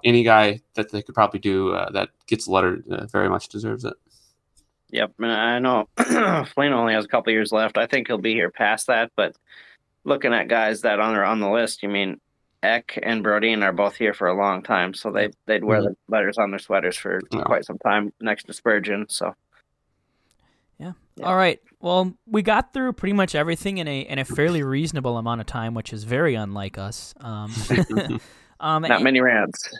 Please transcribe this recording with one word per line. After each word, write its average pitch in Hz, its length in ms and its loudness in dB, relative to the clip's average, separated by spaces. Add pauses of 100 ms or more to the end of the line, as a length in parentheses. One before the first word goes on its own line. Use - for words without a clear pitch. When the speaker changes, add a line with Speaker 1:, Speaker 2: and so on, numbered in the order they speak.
Speaker 1:
any 120 200 6
guy 107 380 6 (140)
that 107 160 -4
they 104 100 -4
could - 140 -18
probably 104 240 2
do, 95 340 0
uh, 92 180 -4
that 98 180 -2 (180)
gets - 200 -2
a 90 40 -2
letter, 92 380 2
uh, - 180 -6
very 98 200 0
much 92 220 -2
deserves 110 340 -6
it. 113 120 -8 (920)
Speaker 2:
Yep, 113 300 -2
and 113 120 -2
I 117 280 0
know 123 380 0
<clears throat> - 0 -
Foligno 175 800 0
only 113 160 2
has 107 100 0
a 104 60 -12
couple 113 240 0
years 110 180 0
left. 110 260 0
I 113 100 0
think 127 200 -2
he'll 117 100 -2
be 110 160 -2
here 92 160 0
past 110 380 0
that, 117 300 0
but 98 180 -2 (680)
looking 135 280 0
at 98 140 0
guys 110 340 0
that 104 200 2
are 107 240 2
on 107 160 0
the 101 80 0
list, 113 340 -2
you 101 60 -6
mean, 101 320 -4 (420)
Eck 113 400 -2
and 113 200 -2
Brodin 107 400 2
are 95 100 2
both 101 240 0
here 107 160 0
for 95 160 0
a 90 40 2
long 98 300 0
time, 92 300 0
so - 180 -8
they, 104 180 0 (160)
they'd 104 200 0
wear 107 140 4
Speaker 1:
Mm-hmm. 101 100 0
Speaker 2:
the 95 60 -6 (120)
letters 101 300 0
on 101 140 0
their 98 80 -6
sweaters 90 360 0
for 92 240 -4 (120)
Speaker 1:
Yeah. 76 120 -4
Speaker 2:
quite - 220 0
some 90 140 -10
time 104 420 0
next 110 240 -4
to - 80 -18
Spurgeon. 104 560 -2
So, - 260 -6 (1400)
Speaker 3:
Yeah. 175 140 -12 (240)
Speaker 2:
Yeah. - 80 -12
Speaker 3:
All 185 100 0
right. 185 240 4 (220)
Well, 185 320 2 (120)
we 214 160 2
got 220 320 2
through 254 200 -2
pretty 196 200 -4
much 196 220 2
everything 170 440 -2
in 160 80 -4
a, 139 140 -4
in 139 180 -6
a 135 60 -2
fairly 151 380 0
reasonable 135 540 -2
amount 117 240 -4
of 104 60 -8
time, 113 260 -4
which 113 180 -8
is 107 120 -10
very 127 320 0
unlike 101 420 -6
us. 101 420 -10
Um, 107 340 -10 (460)
<laughs> - 600 -10
um, 156 240 0
Speaker 2:
Not 117 180 4
many 131 180 4
rants. 117 500 2 (100)